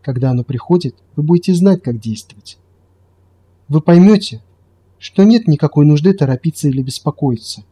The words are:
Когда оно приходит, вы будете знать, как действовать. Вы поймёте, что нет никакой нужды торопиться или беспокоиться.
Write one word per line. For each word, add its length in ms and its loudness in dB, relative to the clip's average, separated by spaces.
Когда 280 -4
оно 140 -2
приходит, 520 -4
вы 80 -4
будете 320 0
знать, 280 2
как 180 -6
действовать. 580 -14
Вы 120 0
поймёте, 600 2
что 260 -4
нет 220 2
никакой 400 0
нужды 280 2
торопиться 540 -4
или 140 -4
беспокоиться. 880 -8